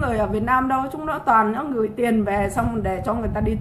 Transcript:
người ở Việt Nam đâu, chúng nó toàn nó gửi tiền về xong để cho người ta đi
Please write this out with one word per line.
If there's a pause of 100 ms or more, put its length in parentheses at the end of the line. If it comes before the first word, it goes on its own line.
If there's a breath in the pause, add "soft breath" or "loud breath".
người
ở
Việt
Nam
đâu, (100)
chúng
nó
toàn
nó
gửi
tiền
về
xong
để
cho
người
ta
đi